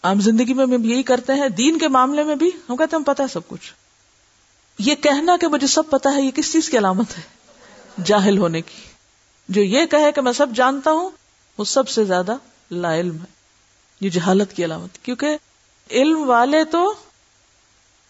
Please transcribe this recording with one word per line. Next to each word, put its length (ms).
عام 180
زندگی 340
میں 100
ہم 200
یہی 180
کرتے 300
ہیں، 160
دین 300
کے 100
معاملے 340
میں 120
بھی 120
ہم 300
کہتے 60
ہیں 120
ہم 80
پتہ 200
ہے 100
سب 160
کچھ۔ 240
یہ 160
کہنا 460
کہ 80
مجھے 180
سب 240
پتہ 260
ہے، 60
یہ 80
کس 220
چیز 160
کی 100
علامت 400
ہے؟ 40
جاہل 340
ہونے 240
کی۔ 200
جو 140
یہ 240
کہے 260
کہ 80
میں 120
سب 220
جانتا 360
ہوں، 200
وہ 60
سب 240
سے 160
زیادہ 320
لا 260
علم 200
ہے۔ 80
یہ 100
جہالت 420
کی 120
علامت، 400
کیونکہ 320
علم 380
والے 360
تو 300